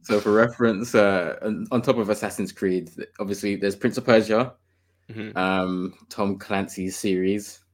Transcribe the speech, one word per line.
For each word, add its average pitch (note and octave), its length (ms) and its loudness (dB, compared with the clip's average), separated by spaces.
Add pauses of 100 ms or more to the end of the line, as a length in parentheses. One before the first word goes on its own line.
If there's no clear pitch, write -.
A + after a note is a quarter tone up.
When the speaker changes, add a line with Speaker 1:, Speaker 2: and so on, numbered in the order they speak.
Speaker 1:
So G#2 180 0
for G#2+ 120 0
reference, A#2 640 2
uh, G2 480 4
on, G#2+ 280 -4
on B2 120 2
top B2+ 140 2
of G#2+ 120 -2
Assassin's G#2 420 -2
Creed, F#2 440 -2
th-, - 120 -12 (120)
obviously G2+ 360 -4
there's G2 200 -2
Prince B2+ 240 -2
of B2 60 -10
Persia, A2 500 4 (560)
Speaker 2:
Mm-hmm. A2 260 -10
Speaker 1:
um, F#2 560 0 (160)
Tom G2+ 300 -2
Clancy's F#2+ 580 -6
series G2 640 -2 (140)